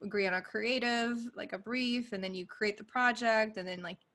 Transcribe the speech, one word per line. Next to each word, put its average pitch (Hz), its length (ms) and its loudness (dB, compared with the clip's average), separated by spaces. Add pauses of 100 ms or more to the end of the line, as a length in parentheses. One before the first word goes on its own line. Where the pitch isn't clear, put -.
agree 202 260 2
on 180 60 2
a 185 80 2
creative, 240 760 0 (180)
like, - 180 -8
a 190 60 -4
brief, 240 540 -2
and 190 100 -4
then 190 100 -4
you 180 140 -6
create 208 300 -2
the 208 80 -12
project. 226 720 2
And 185 100 -6
then, 180 140 -6
like, 175 160 -8 (180)